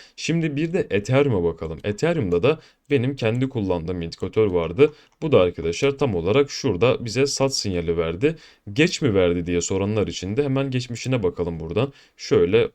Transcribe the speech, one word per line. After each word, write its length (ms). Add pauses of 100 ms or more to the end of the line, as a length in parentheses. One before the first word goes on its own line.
(160)
Şimdi 400
bir 160
de 180
Ethereum'a 540
bakalım. 400
Ethereum'da 580
da 180 (300)
benim 260
kendi 320
kullandığım 540
indikatör 440
vardı. 460 (300)
Bu 100
da 80
arkadaşlar 580
tam 160
olarak 360
şurada 540
bize 220
sat 300
sinyali 400
verdi. 400 (360)
Geç 300
mi 120
verdi 320
diye 140
soranlar 460
için 300
de 80
hemen 260
geçmişine 520
bakalım 380
buradan. 320 (240)
Şöyle 580